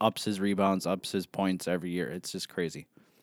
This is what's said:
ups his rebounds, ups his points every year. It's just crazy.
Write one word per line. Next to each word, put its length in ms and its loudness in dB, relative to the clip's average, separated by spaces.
ups 240 2
his 140 0
rebounds, 480 2
ups 260 -2
his 140 -2
points 400 0
every 240 -2
year. 180 -2
It's 220 -8
just 180 -8
crazy. 380 -4